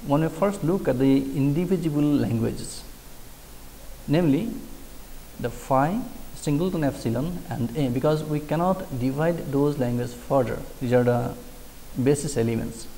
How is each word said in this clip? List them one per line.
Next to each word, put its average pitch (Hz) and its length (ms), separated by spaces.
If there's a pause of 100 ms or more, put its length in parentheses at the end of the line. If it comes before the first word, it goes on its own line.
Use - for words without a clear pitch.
one 143 160
may 165 60
first 196 360
look 190 240
at 123 100
the 135 180
indivisible 147 840
languages, 113 800 (1200)
namely 147 440 (880)
the 120 120
phi, 147 500 (340)
singleton, 160 500
epsilon 135 680
and 117 260
a, 139 120
because 151 360
we 151 160
cannot 175 580
divide 139 540
those 143 260
languages 120 360
further. 131 440 (220)
These 123 120
are 123 120
the 120 300 (680)
basis 139 340
elements. 113 500 (120)